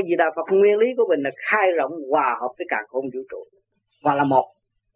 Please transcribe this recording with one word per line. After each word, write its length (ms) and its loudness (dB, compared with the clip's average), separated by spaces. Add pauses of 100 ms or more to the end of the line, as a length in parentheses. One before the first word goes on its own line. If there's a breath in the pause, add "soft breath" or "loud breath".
Di 80 0
Đà 100 4 (100)
Phật 160 -6
nguyên 260 4
lý 100 4 (100)
của 120 2
mình 140 2
là 140 -4
khai 400 0
rộng, 140 -2 (180)
hòa 320 0
hợp 160 -6
với 120 -10
càn 180 -4
khôn 260 -6
vũ 60 -8 (100)
trụ. 120 -14 (640)
Và 120 2
là 80 2
một. 320 0 (400)